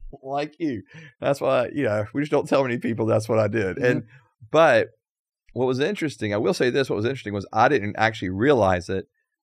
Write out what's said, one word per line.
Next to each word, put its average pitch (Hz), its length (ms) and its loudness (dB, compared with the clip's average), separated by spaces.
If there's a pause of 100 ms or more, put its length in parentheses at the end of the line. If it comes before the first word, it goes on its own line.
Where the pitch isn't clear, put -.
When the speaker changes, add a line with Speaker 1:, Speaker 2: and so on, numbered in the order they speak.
(220)
Speaker 1:
Like 143 360 -6
you. 131 260 -4 (360)
That's - 200 -2
why, 127 340 0
you 143 100 -2
know, 107 300 -2
we 139 80 -2
just 147 100 -8
don't 147 160 2
tell 139 140 2
many 123 160 -2
people 113 260 -2
that's 110 240 2
what 110 100 2
I 107 100 4
did. 101 280 -2
And, 123 260 0
Speaker 2:
Mm-hmm. - 80 -20 (400)
Speaker 1:
but 143 380 4 (640)
what 127 140 -2
was 127 140 0
interesting, 147 520 -4
I 104 60 0
will 175 160 0
say 127 160 2
this, 135 180 0
what - 80 -2
was 104 80 0
interesting 123 300 -4
was 98 180 -6
I 110 160 4
didn't 104 280 -2
actually 110 340 -2
realize 98 580 2
it, 95 180 -4 (360)